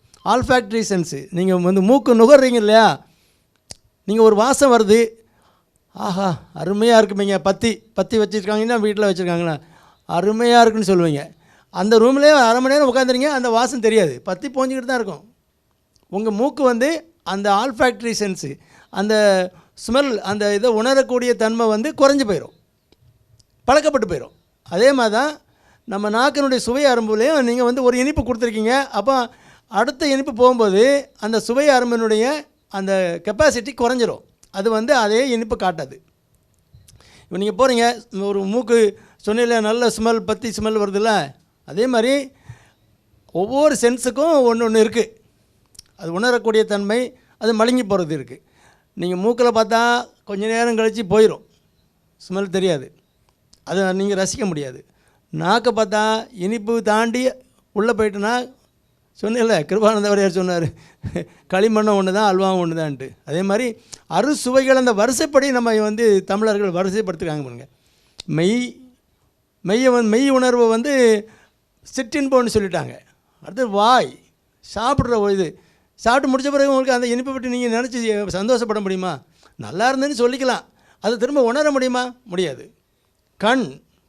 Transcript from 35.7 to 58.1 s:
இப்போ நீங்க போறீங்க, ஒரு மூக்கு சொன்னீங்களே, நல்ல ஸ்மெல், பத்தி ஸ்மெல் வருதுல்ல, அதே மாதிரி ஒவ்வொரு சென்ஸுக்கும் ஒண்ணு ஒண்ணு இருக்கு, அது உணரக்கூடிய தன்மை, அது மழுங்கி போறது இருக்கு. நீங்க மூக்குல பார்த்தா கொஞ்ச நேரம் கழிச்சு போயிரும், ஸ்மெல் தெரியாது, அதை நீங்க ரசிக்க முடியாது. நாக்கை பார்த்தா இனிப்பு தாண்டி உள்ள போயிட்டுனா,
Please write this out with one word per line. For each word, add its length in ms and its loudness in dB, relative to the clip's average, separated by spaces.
இப்போ 180 -12
நீங்க 180 -4
போறீங்க, 300 2
ஒரு 200 -4
மூக்கு 340 0
சொன்னீங்களே, 360 0
நல்ல 260 0
ஸ்மெல், 320 0
பத்தி 300 -6
ஸ்மெல் 320 -4
வருதுல்ல, 300 -2
அதே 220 -4
மாதிரி 260 0
ஒவ்வொரு 500 0
சென்ஸுக்கும் 640 0
ஒண்ணு 220 2
ஒண்ணு 120 0
இருக்கு, 280 2
அது 160 -12
உணரக்கூடிய 540 0
தன்மை, 340 -2
அது 160 0
மழுங்கி 360 2
போறது 220 0
இருக்கு. 260 -10
நீங்க 180 -4
மூக்குல 320 0
பார்த்தா 340 2
கொஞ்ச 240 -6
நேரம் 300 0
கழிச்சு 320 -2
போயிரும், 320 4
ஸ்மெல் 360 -6
தெரியாது, 300 -2
அதை 300 -2
நீங்க 220 -2
ரசிக்க 300 -4
முடியாது. 340 -8
நாக்கை 400 -2
பார்த்தா 300 -2
இனிப்பு 480 -4
தாண்டி 420 -2
உள்ள 180 0
போயிட்டுனா, 400 -4